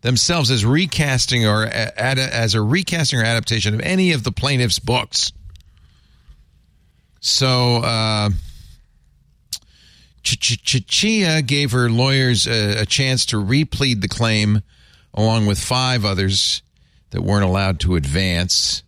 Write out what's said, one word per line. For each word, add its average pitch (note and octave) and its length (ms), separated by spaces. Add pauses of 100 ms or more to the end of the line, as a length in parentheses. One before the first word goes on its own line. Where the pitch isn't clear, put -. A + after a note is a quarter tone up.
themselves B2+ 500
as A#2 140
recasting C3 800
or G#2+ 200
a-, A2 40 (300)
ad-, C3 200
as A2+ 360
a A2 60
recasting D3 580
or A2+ 40
adaptation A2 520
of A2+ 60
any F#3 320
of B2 100
the A#2+ 80
plaintiff's B2 480
books. - 520 (1900)
So, B2 580
uh, A2 520 (1900)
Ch-, - 160
Ch-, - 240
Ch-, - 240
Chia G3 540
gave C#3+ 300
her B2 180
lawyers B2+ 580
a, G#2+ 340
a G#2+ 40
chance C3 420
to A#2 100
replead B2+ 640
the G2 60
claim G#2+ 540 (520)
along A2 320
with G#2 140
five B2+ 460
others F#2+ 560 (500)
that F2 100
weren't G2 240
allowed F#2+ 360
to F2+ 140
advance. E2+ 920